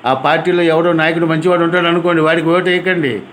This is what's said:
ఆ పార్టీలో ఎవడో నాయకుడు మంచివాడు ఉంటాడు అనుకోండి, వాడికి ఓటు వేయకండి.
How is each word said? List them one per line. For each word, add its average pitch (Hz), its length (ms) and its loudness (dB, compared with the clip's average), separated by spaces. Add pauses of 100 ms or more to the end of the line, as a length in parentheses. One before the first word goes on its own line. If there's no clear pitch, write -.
ఆ 127 80 0
పార్టీలో 165 500 0
ఎవడో 165 300 2
నాయకుడు 165 320 0
మంచివాడు 165 380 0
ఉంటాడు 170 240 0
అనుకోండి, 170 340 0
వాడికి 160 280 0
ఓటు 180 200 0
వేయకండి. 175 440 -2 (200)